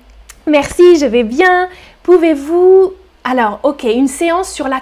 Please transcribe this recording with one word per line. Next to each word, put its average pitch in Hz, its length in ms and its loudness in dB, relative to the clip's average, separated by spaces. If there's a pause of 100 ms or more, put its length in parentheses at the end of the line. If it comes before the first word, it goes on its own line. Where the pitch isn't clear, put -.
(460)
merci, 320 520 2
je 285 80 -2
vais 240 160 0
bien. 359 460 0 (340)
Pouvez-vous, 349 920 2 (320)
alors, 247 380 -4
ok, 285 220 -4
une 247 240 -2
séance 339 440 -4
sur 277 160 -10
la 262 140 -6